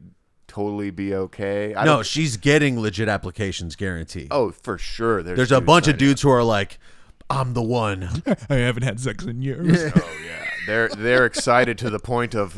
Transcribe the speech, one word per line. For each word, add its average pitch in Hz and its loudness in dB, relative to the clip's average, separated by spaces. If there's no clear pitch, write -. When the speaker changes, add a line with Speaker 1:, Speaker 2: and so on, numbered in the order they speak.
Speaker 1:
totally 104 -6
be 98 -6
okay. 101 -4
I 101 -2
Speaker 2:
No, 151 6
Speaker 1:
don't 113 -2
Speaker 2:
she's 143 -4
getting 143 2
legit 107 -2
applications 92 -6
guaranteed. 85 -8
Speaker 1:
Oh, 123 0
for 95 -8
sure. 113 -2
There's 110 -6
Speaker 2:
There's 123 2
a - 6
Speaker 1:
dudes - 4
Speaker 2:
bunch 160 8
of 156 4
Speaker 1:
signing 139 4
up. - -10
Speaker 2:
dudes 139 4
who 143 6
are 120 6
like, 104 0
"I'm 127 -4
the 120 -2
one." 107 -2
Speaker 3:
<laughs> - -18
I 143 2
haven't 123 0
had 117 -4
sex 127 -6
in 120 -8
years. 165 2
Speaker 1:
<laughs> - -
Oh, - 4
yeah. - -10
They're, 110 2
they're 120 4
excited 120 2
to 123 -4
the 104 -4
point 120 -4
of 101 -2